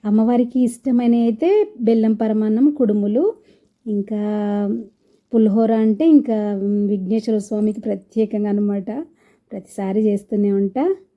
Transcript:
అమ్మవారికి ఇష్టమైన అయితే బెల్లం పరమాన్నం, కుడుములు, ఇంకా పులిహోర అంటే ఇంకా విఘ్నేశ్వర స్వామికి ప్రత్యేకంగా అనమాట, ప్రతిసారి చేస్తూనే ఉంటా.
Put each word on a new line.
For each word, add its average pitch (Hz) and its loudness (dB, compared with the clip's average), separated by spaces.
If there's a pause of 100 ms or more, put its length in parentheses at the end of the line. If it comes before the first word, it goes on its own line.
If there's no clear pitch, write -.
అమ్మవారికి 240 2
ఇష్టమైన 240 0
అయితే 311 2 (140)
బెల్లం 220 2
పరమాన్నం, 214 0
కుడుములు, 226 0 (540)
ఇంకా 208 -4 (1160)
పులిహోర 220 4
అంటే 220 2
ఇంకా 220 2 (340)
విఘ్నేశ్వర 214 -2
స్వామికి 214 -4
ప్రత్యేకంగా 214 -4
అనమాట, 202 -2 (640)
ప్రతిసారి 196 -6
చేస్తూనే 202 0
ఉంటా. 226 0 (220)